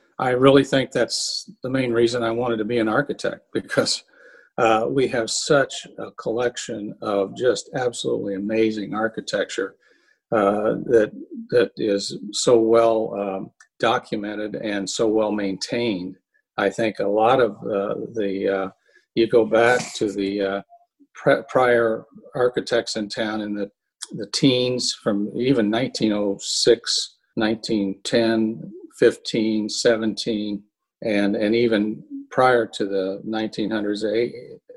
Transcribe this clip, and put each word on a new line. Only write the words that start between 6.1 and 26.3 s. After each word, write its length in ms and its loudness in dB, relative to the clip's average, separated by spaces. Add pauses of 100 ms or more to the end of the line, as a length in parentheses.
collection 880 -6
of 340 -2
just 400 0
absolutely 600 -4
amazing 600 0
architecture, 800 -4 (560)
uh, 540 2
that, 260 4 (380)
that 260 2
is 420 -2 (140)
so 260 4
well, 640 4
um, 320 -6 (280)
documented 760 -4
and 340 -4
so 180 0
well 240 2
maintained. 840 -4 (420)
I 140 2
think 260 -2
a 100 -2
lot 320 4
of, 180 2
uh, 360 -4 (220)
the, 340 -2
uh, 200 -2 (440)
you 140 2
go 180 4
back 520 2
to 140 -2
the, 300 -2
uh, 200 -2 (520)
pre-, 340 2
prior 560 2 (300)
architects 640 0
in 120 -4
town 340 -4
in 120 -6
the, 160 -6 (440)
the 200 -8
teens, 720 2
from 320 0
even 340 2
nineteen 420 0
oh 300 -2